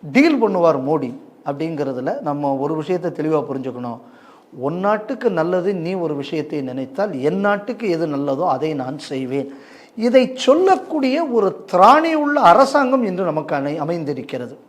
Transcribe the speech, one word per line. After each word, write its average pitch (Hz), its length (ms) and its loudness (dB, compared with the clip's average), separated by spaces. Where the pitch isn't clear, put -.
டீல் 269 320 4
பண்ணுவார் 170 420 4
மோடி 143 280 -2
அப்படிங்கிறதுல 143 760 -4
நம்ம 143 360 -2
ஒரு 143 200 -2
விஷயத்தை 165 360 -4
தெளிவா 151 400 -2
புரிஞ்சுக்கணும். 123 480 -8
"உன் 147 260 -4
நாட்டுக்கு 220 500 -2
நல்லது 180 460 0
நீ 175 180 -4
ஒரு 165 220 -4
விஷயத்தை 147 460 -6
நினைத்தால் 135 580 -6
என் 160 200 0
நாட்டுக்கு 202 500 -2
எது 165 180 0
நல்லதோ 143 400 -2
அதை 156 260 -2
நான் 135 260 -6
செய்வேன்." 135 540 -6
இதை 247 400 4
சொல்லக்கூடிய 311 920 2
ஒரு 226 460 0
திராணி 277 420 6
உள்ள 294 280 0
அரசாங்கம் 262 600 6
இன்று 190 200 -2
நமக்கு 156 320 -2
அணை-, 143 220 -2
அமைந்திருக்கிறது. 139 800 -6